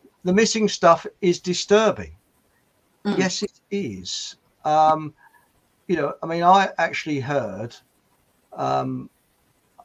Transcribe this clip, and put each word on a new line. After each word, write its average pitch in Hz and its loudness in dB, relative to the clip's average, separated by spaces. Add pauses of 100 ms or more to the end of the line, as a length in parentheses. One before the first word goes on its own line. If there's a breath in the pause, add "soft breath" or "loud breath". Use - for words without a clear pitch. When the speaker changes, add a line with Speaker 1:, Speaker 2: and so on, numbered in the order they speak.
(240)
Speaker 1:
the 180 0
missing 214 2
stuff 170 4 (160)
is 175 2
disturbing. 185 0 (920)
Speaker 2:
Mm. 196 -2
Speaker 1:
Yes, 190 -2
it - -8 (180)
is. 110 -8 (280)
Um, 156 2 (720 soft breath)
you 180 -2
know, 147 -2
I - -8
mean, 165 -4
I 190 6 (100)
actually 156 -2
heard, 113 -4 (800)
um, 131 -4 (720)